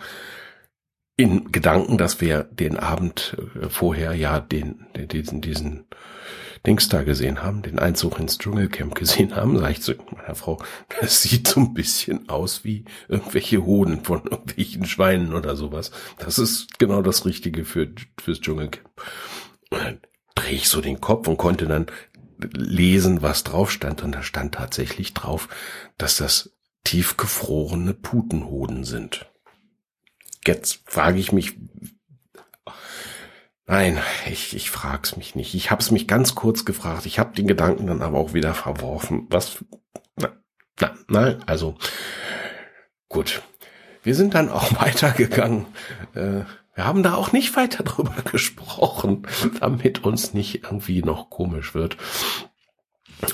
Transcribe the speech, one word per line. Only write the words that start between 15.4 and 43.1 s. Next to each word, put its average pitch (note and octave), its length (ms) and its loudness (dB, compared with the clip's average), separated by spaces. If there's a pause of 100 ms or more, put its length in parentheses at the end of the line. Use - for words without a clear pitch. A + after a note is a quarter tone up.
sowas. D2+ 340 -6 (280)
Das - 200 -4
ist - 400 -2
genau G2+ 240 4
das F#2 240 2
Richtige E2 380 -2
für, D#2 240 -2 (320)
fürs E2 200 -4
Dschungelcamp. - 480 -6 (800)
Und - 100 -4
dann - 200 -6 (340)
dreh - 200 -2
ich - 140 0
so D#2 120 2
den C#2 200 -4
Kopf - 280 2
und D#2+ 80 4
konnte F2 300 2
dann D#2 200 2 (520)
lesen, F2+ 840 4
was D2+ 220 2
drauf F#2+ 260 2
stand. D2 320 -4
Und D2+ 100 -2
da C2+ 100 -6
stand C#2 320 -6
tatsächlich - 600 -6
drauf, - 340 -4 (500)
dass D2+ 180 0
das - 360 0 (320)
tiefgefrorene F2 1120 0
Putenhoden - 880 -2
sind. - 420 -8 (1200)
Jetzt - 400 0
frage E2+ 320 2
ich F#2+ 140 0
mich, F#2+ 240 2 (2000)
nein, F2+ 320 4 (320)
ich, - 260 -8
ich - 140 -6
frag's - 460 -6
mich - 180 -12
nicht. C2 200 -6
Ich - 160 0
hab's - 200 2
mich G#2+ 180 4
ganz A#2+ 260 4
kurz - 300 2
gefragt. E2+ 420 -4
Ich - 120 -6
hab - 160 2
den G2+ 120 2
Gedanken - 400 4
dann E2+ 160 0
aber D2+ 160 0
auch - 160 0
wieder D#2+ 200 2
verworfen. - 760 -4
Was? - 340 0 (520)
Na, - 160 -4 (480)
na, - 140 0 (140)
nein, B2 380 4
also, D#2+ 300 -2 (1300)
gut. - 340 -2 (600)